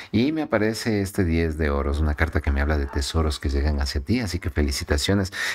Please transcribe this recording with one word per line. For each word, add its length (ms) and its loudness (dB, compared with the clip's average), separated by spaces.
Y 220 2
me 100 -2
aparece 600 0
este 220 0
diez 340 2
de 100 0
oros, 300 0
una 160 2
carta 260 0
que 120 0
me 100 2
habla 160 2
de 80 -2
tesoros 540 -2
que 100 -2
llegan 280 2
hacia 220 -2
ti. 200 0
Así 180 -2
que 100 -6
felicitaciones. 840 0